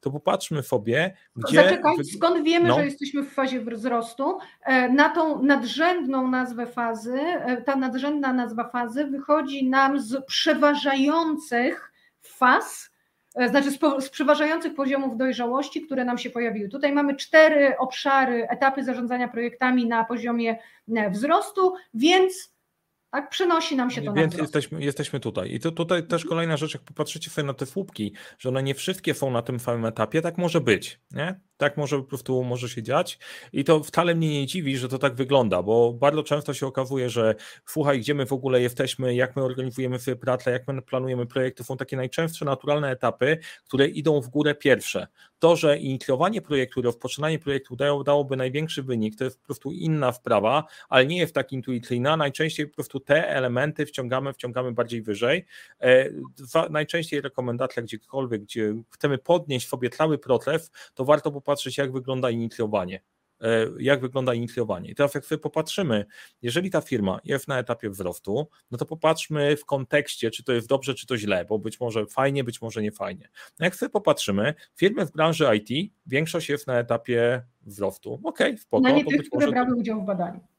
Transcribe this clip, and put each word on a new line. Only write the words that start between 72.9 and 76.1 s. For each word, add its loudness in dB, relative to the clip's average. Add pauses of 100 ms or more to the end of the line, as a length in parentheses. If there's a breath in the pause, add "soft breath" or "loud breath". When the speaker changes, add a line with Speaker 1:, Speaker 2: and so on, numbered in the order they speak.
Speaker 1:
fajnie. -10 (300 loud breath)
No -2
jak 0
sobie -4
popatrzymy, 0 (220 soft breath)
firmy 2
w -12
branży 4
I 2
T, -6 (320)
większość -2